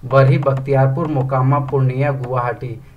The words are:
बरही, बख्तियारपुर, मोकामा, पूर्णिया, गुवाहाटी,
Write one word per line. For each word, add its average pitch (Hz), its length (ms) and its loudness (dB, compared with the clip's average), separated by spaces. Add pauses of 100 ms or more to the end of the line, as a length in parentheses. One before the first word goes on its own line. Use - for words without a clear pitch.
बरही, 135 340 4
बख्तियारपुर, 135 720 0
मोकामा, 135 520 0
पूर्णिया, 135 520 0
गुवाहाटी, 123 640 -6 (180)